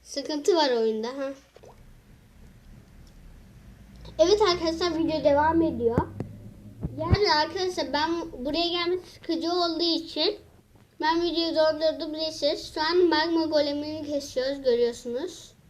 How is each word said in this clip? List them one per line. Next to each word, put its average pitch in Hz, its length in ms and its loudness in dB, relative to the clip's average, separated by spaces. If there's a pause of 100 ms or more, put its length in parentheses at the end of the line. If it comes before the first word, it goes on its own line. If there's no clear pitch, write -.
Sıkıntı 302 540 0
var 294 160 4
oyunda. 226 360 0
Ha. 269 260 -6 (2750)
Evet 392 220 6
arkadaşlar, 339 580 0
video 302 240 0
devam 302 380 6
ediyor. 240 360 2 (1000)
Yani 370 340 2
arkadaşlar, 320 600 -2
ben 320 380 -2 (140)
buraya 320 220 -2
gelmek 349 380 0
sıkıcı - 460 -4
olduğu 339 440 0
için - 420 -2 (640)
ben 330 200 2
videoyu 330 340 -2
dondurdum. 311 580 0
Neyse, 311 440 -2 (160)
şu - 80 -4
an 339 160 2
magma 330 480 2
golemini 302 640 -2
kesiyoruz, 277 540 -4
görüyorsunuz. 240 920 -2 (160)